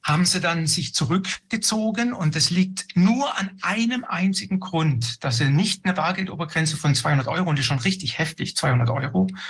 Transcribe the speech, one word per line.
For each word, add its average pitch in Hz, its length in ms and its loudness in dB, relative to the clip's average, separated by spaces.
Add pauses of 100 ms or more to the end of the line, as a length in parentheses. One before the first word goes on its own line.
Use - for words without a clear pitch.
haben 156 220 2
sie 180 140 2
dann 170 300 0
sich - 260 -2
zurückgezogen 220 1160 -2
und 156 240 0
es 160 140 2
liegt 185 440 0
nur 233 420 4
an 196 260 -4
einem 233 420 0
einzigen 190 560 0
Grund, 151 640 0
dass 127 140 0
sie 139 120 4
nicht 175 340 2
eine 185 100 2
Bargeldobergrenze 175 800 -2
von 143 180 2
zweihundert 139 320 2
Euro, 170 240 0
und 147 60 2
das 139 80 0
ist - 40 -2
schon 139 120 0
richtig 185 360 -2
heftig, - 380 -4
zweihundert 123 360 2
Euro, 143 360 0 (240)